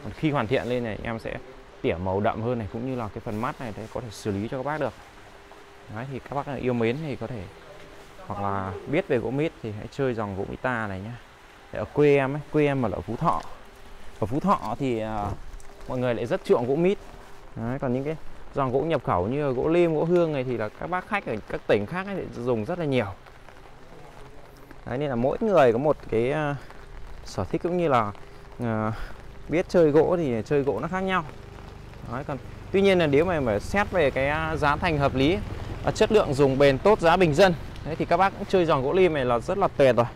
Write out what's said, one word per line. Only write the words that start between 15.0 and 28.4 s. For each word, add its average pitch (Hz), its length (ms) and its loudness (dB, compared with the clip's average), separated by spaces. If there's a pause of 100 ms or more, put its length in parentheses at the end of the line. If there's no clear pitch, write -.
mọi 127 100 -4
người 123 180 0
lại 107 100 -2
rất 170 200 -2
chuộng 123 220 4
gỗ 139 80 2
mít. 180 220 4 (580)
Đấy, 120 240 -4
còn 127 140 0
những 135 100 -2
cái 156 120 -4 (400)
dòng 135 160 0
gỗ 131 100 2
nhập 151 220 0
khẩu 92 240 2
như 143 200 0
là 135 40 0
gỗ 127 160 0
lim, 165 280 4
gỗ 156 100 2
hương 170 280 4
này 135 100 -2
thì 127 140 -2
là 107 120 -2
các - 200 -10
bác 180 180 -4
khách 202 180 -4
ở 123 100 -4 (140)
các 156 180 -6
tỉnh 107 180 4
khác 185 220 -6
ấy 196 80 -6
thì 120 280 -8
dùng 117 220 0
rất 175 140 -4
là 165 60 -2
nhiều. 127 200 2 (1800)
Đấy, 113 120 -4
nên 147 120 -2
là 127 60 -2
mỗi 120 260 0
người 165 320 8
có 110 40 4
một 143 200 2 (120)
cái, 117 220 2
à, 147 240 0 (720)
sở - 180 -4
thích 165 200 -4
cũng 180 140 0
như 170 100 2
là, 113 240 2 (480)